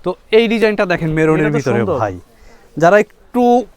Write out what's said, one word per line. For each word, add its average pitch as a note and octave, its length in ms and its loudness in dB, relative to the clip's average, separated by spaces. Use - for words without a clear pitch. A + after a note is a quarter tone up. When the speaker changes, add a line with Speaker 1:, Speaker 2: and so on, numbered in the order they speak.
Speaker 1:
তো F3+ 120 -6
এই A3+ 160 4
ডিজাইনটা G#3 380 0
দেখেন E3 240 -4
মেরুনের D#3 360 0
Speaker 2:
এটা D3+ 60 -2
তো D3 60 -2
Speaker 1:
ভিতরে B2+ 200 -2
Speaker 2:
সুন্দর। B2+ 200 -2
Speaker 1:
ভাই, G2+ 220 -6
যারা F3 220 4
একটু A#3+ 640 -2